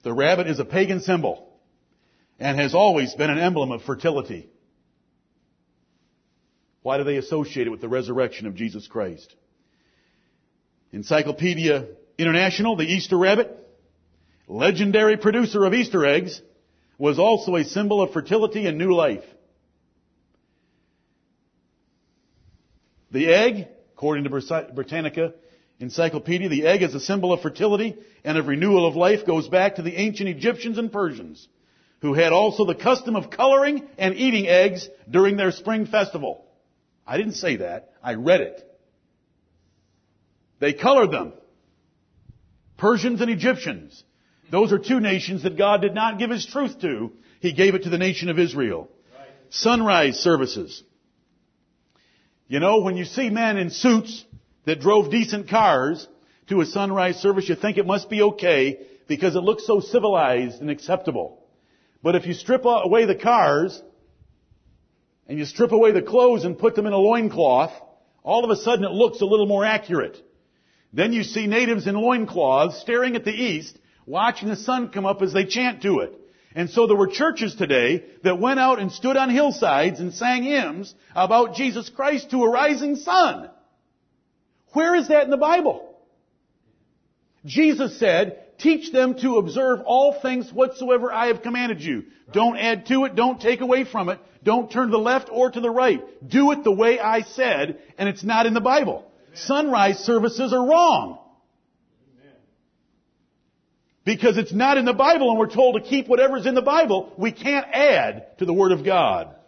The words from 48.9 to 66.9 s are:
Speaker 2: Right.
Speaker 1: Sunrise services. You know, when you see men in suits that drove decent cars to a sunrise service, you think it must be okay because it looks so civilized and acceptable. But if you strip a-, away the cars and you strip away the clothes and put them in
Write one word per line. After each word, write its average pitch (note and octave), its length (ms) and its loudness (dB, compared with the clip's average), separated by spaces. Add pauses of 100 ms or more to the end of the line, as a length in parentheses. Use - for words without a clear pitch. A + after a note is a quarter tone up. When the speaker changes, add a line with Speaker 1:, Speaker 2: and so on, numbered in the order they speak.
Speaker 2:
Right. - 120 -20 (200)
Speaker 1:
Sunrise G3+ 720 2
services. C3 640 -2 (1700)
You C#3 100 -2
know, G3+ 220 4
when F#3 160 -2
you F3+ 80 -6
see B3+ 240 -4
men A3 280 -2
in F3 120 -4
suits - 560 0 (400)
that D3+ 160 -2
drove G3+ 280 4
decent G#3 400 -2
cars E3+ 560 2 (420)
to G3 120 0
a D#3+ 60 2
sunrise G3 500 -2
service, G3 320 0
you F3 80 0
think G#3 220 -2
it G3+ 80 0
must G3+ 240 -4
be G#3 140 2
okay E3 600 2 (220)
because D#3 300 -2
it - 20 2
looks G#3+ 260 -2
so G#3 140 2
civilized D3+ 800 0
and D3 100 -8
acceptable. D3 760 -6 (580)
But F3 140 2
if F3 100 -2
you E3+ 60 -6
strip B3+ 320 -2
a-, A#3 180 2
away A3 220 2
the G3 100 0
cars D#3 640 0 (1500)
and D3 120 -10
you D3 60 -6
strip A#3 260 0
away A3 220 6
the F#3 80 2
clothes A#3+ 420 4
and F3 160 -6
put A3+ 160 2
them G#3 120 0
in G3+ 60 -2